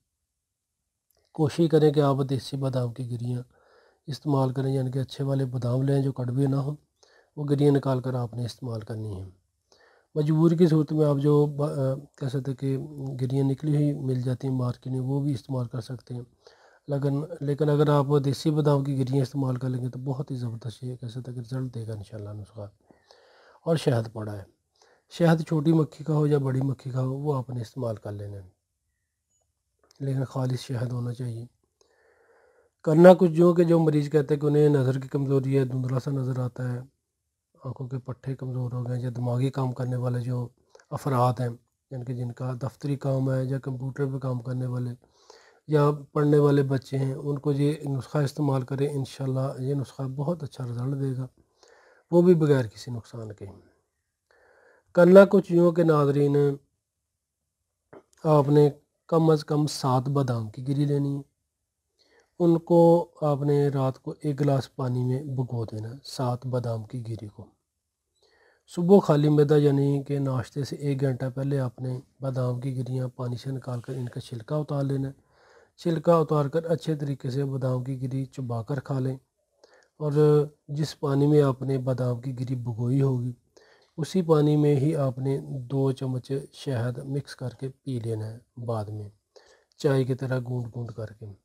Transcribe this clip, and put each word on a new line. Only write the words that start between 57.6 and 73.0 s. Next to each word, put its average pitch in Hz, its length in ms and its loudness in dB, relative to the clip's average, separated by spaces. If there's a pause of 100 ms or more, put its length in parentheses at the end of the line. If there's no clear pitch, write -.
आपने 147 420 6 (400)
कम 160 240 4
अज़ 151 120 2
कम 151 240 0
सात 131 400 0
बादाम 127 400 -2
की 127 140 -14
गिरी 139 240 0
लेनी 143 280 0
है, 143 80 -8 (1200)
उनको 170 400 4 (440)
आपने 143 460 2
रात 135 260 0
को - 180 -12 (100)
एक 147 120 -2
गिलास 139 300 0 (120)
पानी 123 260 -2
में 131 320 -4
भिगो 120 300 -4
देना 110 220 -10
है, 135 180 -14
सात 123 420 -6
बादाम 117 360 -4
की 123 180 -12
गिरी 110 260 -10
को। - 200 -20 (1200)
सुबह 180 280 8
खाली 147 300 4
मैदा 151 280 4
यानी 139 460 2
कि 143 160 -4
नाश्ते 131 440 -4
से - 180 -10
एक 139 180 -2
घंटा 131 300 -2
पहले 139 300 -4
आपने 127 400 -6 (220)
बादाम 127 380 -4
की 135 120 -6
गिरियाँ 127 360 -6 (100)